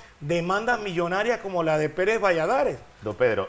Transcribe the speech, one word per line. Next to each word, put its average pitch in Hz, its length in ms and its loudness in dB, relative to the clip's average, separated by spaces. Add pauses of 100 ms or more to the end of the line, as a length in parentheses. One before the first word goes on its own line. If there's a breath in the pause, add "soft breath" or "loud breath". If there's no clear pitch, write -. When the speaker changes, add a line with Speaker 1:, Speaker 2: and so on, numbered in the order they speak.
(200 loud breath)
Speaker 1:
demandas 185 600 0
millonarias 196 600 -2
como 185 220 -4
la 156 140 2
de 151 120 0
Pérez 190 320 0
Valladares. 190 580 2 (240)
Speaker 2:
Don 107 140 -4
Pedro, 107 320 2